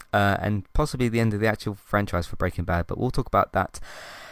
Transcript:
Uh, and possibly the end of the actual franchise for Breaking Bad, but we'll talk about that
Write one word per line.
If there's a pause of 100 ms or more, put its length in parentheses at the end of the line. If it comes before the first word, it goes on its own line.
(140)
Uh,
and
possibly
the
end
of
the
actual
franchise
for
Breaking
Bad,
but
we'll
talk
about
that (500)